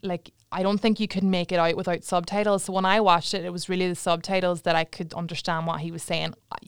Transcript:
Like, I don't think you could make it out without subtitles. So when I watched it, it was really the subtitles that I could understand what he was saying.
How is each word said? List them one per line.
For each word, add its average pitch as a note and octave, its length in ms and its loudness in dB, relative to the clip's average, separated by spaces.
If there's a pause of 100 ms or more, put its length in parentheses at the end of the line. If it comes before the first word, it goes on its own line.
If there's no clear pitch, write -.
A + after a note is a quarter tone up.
Like, F3+ 280 -6 (220)
I F3+ 100 -4
don't G3 160 2
think A3 220 2
you G#3+ 80 -2
could F#3+ 160 -2
make F#3 280 2
it F3+ 60 2
out E3+ 180 4
without F3 280 -2
subtitles. G3 600 0
So F#3+ 100 -8
when F#3 100 0
I G3 160 4
watched F3 320 4
it, F#3 140 -4
it F3+ 60 -6
was F3 160 -8
really F#3 200 0
the F3+ 60 0
subtitles F3 680 0
that E3 140 2
I E3 80 2
could E3 300 -10
understand E3 520 -4
what E3 140 -4
he E3 100 -6
was E3 120 -10
saying. D#3+ 320 -4 (340)